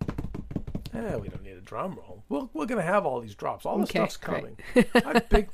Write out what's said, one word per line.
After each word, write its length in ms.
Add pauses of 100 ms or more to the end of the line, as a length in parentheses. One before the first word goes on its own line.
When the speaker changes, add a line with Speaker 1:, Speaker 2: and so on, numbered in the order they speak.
(960)
Speaker 1:
Eh, 220
we 120
don't 140
need 140
a 40
drum 340
roll. 360
We'll, 240
we're 120
gonna 160
have 240
all 140
these 140
drops. 320
All 120
this 120
Speaker 2:
Okay, 100
Speaker 1:
stuff's 160
Speaker 2:
great. 260
Speaker 1:
coming. 140 (380)
Speaker 2:
<laughs> 200
Speaker 1:
I, 60
big, 340